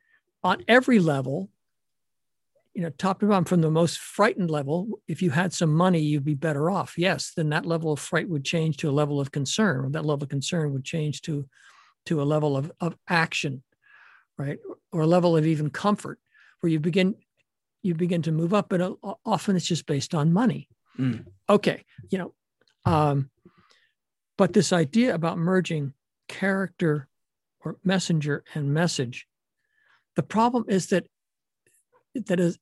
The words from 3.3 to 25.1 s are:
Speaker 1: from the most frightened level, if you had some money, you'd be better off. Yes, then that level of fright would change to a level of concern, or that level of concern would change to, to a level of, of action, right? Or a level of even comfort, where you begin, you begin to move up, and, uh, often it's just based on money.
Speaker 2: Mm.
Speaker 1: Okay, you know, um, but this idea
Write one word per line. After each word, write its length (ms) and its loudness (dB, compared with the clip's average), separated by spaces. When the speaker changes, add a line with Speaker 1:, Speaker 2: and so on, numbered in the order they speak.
Speaker 1:
from 180 2
the 80 2
most 280 2
frightened 520 0
level, 580 -4
if 140 -4
you 80 2
had 220 0
some 220 2
money, 260 4
you'd 240 0
be 100 0
better 360 -2
off. 260 -4
Yes, 400 -2
then 140 0
that 160 -2
level 260 -2
of 60 -2
fright 300 -2
would 160 -4
change 340 -2
to 120 -2
a 20 0
level 280 0
of 120 -6
concern, 520 0
or 60 -4
that 140 -4
level 180 -2
of 60 -8
concern 440 -4
would 120 -6
change 380 -6
to, 260 -6
to 160 0
a 20 0
level 320 2
of, 140 -4
of 160 -4
action, 540 0
right? 200 -6
Or 100 0
a 40 2
level 300 4
of 100 2
even 240 0
comfort, 500 -4
where 100 0
you 80 2
begin, 380 2
you 120 0
begin 280 0
to 100 -2
move 220 0
up, 180 0
and, 100 0
uh, 320 -6
often 320 0
it's 100 -2
just 200 -2
based 280 -4
on 180 2
money. 360 0
Speaker 2:
Mm. 260 -2
Speaker 1:
Okay, 360 2
you 100 -2
know, 160 -8
um, 460 2
but 140 4
this 200 4
idea 420 2